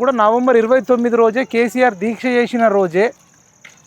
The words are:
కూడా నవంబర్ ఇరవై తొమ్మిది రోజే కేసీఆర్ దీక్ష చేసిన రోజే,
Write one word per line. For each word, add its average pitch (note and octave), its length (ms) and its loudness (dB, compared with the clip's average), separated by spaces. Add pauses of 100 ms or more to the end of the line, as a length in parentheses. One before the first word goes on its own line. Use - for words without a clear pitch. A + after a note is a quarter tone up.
కూడా C4 100 0 (100)
నవంబర్ A#3+ 400 2
ఇరవై B3+ 180 0 (100)
తొమ్మిది A#3+ 320 0
రోజే A3+ 220 0 (100)
కేసీఆర్ A#3+ 500 0
దీక్ష A3+ 220 -6 (100)
చేసిన A#3+ 300 0 (100)
రోజే, F#3 300 0 (800)